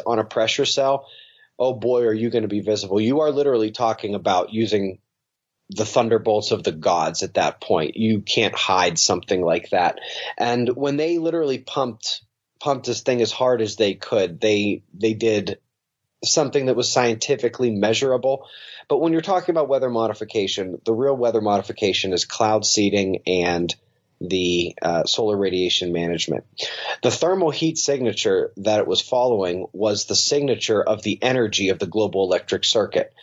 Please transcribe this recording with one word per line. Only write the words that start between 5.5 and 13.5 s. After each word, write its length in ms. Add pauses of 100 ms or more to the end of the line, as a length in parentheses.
the 140
thunderbolts 640
of 120
the 80
gods 520
at 120
that 260
point. 340
You 260
can't 320
hide 460
something 420
like 280
that. 300 (380)
And 320
when 280
they 200
literally 420
pumped, 640 (360)
pumped 260
this 160
thing 200
as 100
hard 300